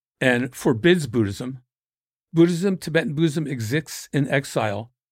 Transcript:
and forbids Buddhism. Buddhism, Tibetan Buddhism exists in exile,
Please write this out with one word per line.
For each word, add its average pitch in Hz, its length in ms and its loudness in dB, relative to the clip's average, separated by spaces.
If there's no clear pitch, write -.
and 127 360 2
forbids 156 500 2
Buddhism. 120 540 -2
Buddhism, 170 440 2
Tibetan 160 360 -2
Buddhism 156 340 0
exists 131 640 -6
in 139 180 0
exile, 117 640 -2